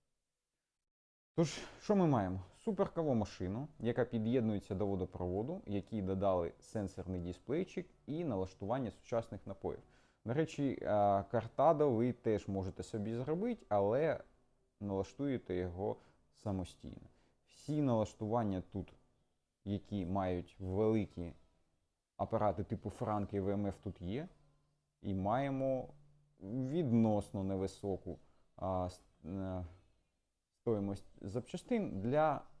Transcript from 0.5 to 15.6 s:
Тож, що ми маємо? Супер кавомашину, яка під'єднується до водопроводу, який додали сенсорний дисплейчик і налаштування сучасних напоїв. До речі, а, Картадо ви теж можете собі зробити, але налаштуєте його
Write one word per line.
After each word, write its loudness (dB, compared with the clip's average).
Тож, 2
що 2
ми 6
маємо? 4
Супер 0
кавомашину, 0
яка 2
під'єднується 0
до 0
водопроводу, -2
який -4
додали 2
сенсорний -6
дисплейчик -4
і -4
налаштування -4
сучасних -6
напоїв. -6
До 0
речі, 0
а, 4
Картадо 4
ви 4
теж 0
можете -2
собі -4
зробити, -4
але 2
налаштуєте -2
його -2